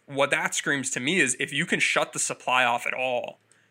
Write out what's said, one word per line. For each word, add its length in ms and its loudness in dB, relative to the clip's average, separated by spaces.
what 240 0
that 240 0
screams 360 -2
to 80 -4
me 200 2
is 200 2
if 120 -4
you 140 0
can 140 0
shut 340 2
the 60 -6
supply 440 0
off 240 2
at 60 -4
all, 460 -4